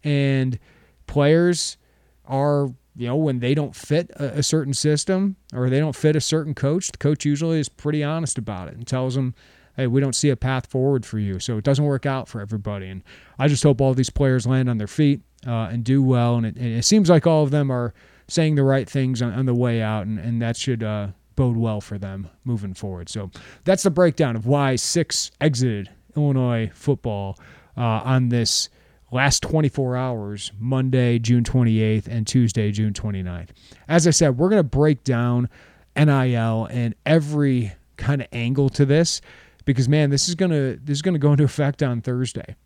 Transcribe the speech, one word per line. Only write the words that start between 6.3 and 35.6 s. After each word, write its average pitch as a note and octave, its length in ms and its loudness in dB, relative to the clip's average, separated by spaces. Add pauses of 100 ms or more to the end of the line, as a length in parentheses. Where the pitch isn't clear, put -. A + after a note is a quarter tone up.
coach, D3+ 380 -2
the - 60 -20
coach - 280 0
usually D#3 340 0
is D3 80 -2
pretty D3 360 -4
honest D#3+ 340 -4
about G2 320 -8
it - 60 -16
and A#2 120 -14
tells C3 280 -2
them, B2+ 200 -2 (400)
"Hey, C3+ 120 -2
we B2 120 2
don't C3+ 160 0
see D3 140 2
a B2+ 80 0
path B2+ 300 -4
forward C3 380 0
for A2 140 -6
you." G2 200 -4
So A2+ 180 -6
it G#2+ 80 -4
doesn't C#3 180 2
work C#3 220 -2
out C3+ 240 -4
for A#2 100 -10
everybody. G2+ 480 -8
And F#2+ 160 -12 (340)
I C3+ 120 2
just C#3+ 140 0
hope C#3 180 4
all C3+ 120 2
these B2+ 160 0
players B2+ 380 0
land C3 220 0
on A#2 80 -2
their G#2 100 -6
feet, C#3+ 340 2 (240)
uh, A2+ 260 -4
and A#2 120 -4
do C3+ 180 4
well. A#2+ 360 4
And A2+ 80 0
it, G#2+ 100 -6
and B2 120 -6
it A2+ 180 -2
seems G#3 240 4
like E3+ 180 6
all D#3 160 4
of C#3 80 0
them C#3 200 0
are A#2+ 220 -2 (340)
saying D#3 280 0
the C#3 80 4
right C3+ 240 2
things C3 340 -2
on, A#2+ 120 -2
on C3 120 -2
the B2 100 2
way A#2+ 260 0
out, G#2+ 240 -2
and, G#2+ 140 -6
and A#2 220 -4
that A#2 140 -2
should, A#2 280 -4
uh, G#2+ 240 -4 (280)
bode B2 220 0
well A2 240 -2
for - 160 -12
them F#2+ 320 -10 (140)
moving G#2 320 -6
forward. F2+ 340 -10
So G2 220 -10 (320)
that's - 180 2
the G3 80 2
breakdown D3+ 460 2
of A2 100 -6
why C3+ 300 2
six - 560 -4 (100)
exited A#2+ 480 0 (260)
Illinois B2+ 600 0
football, G#2 640 -4 (360)
uh, A2+ 280 0
on B2+ 260 2
this A#2 400 -2 (420)
last C3 300 2
twenty-four C#3 540 0
hours, A2 640 -6
Monday, B2+ 580 2
June A#2+ 260 2
twenty-eighth, A2 640 2
and A2+ 200 -4
Tuesday, A2+ 440 2
June G#2 220 0
twenty-ninth. F2+ 580 -6 (360)
As D#3+ 180 2
I F3 60 6
said, C3+ 260 4
we're E3+ 120 2
gonna G#3 120 4
break D3 420 2
down B2 460 0 (460)